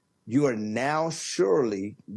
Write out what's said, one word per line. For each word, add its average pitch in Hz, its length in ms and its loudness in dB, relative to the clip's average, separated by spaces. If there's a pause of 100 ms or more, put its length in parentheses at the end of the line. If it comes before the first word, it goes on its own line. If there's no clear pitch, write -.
(280)
"You 135 180 2
are 127 100 2
now 131 540 0
surely 160 840 0 (220)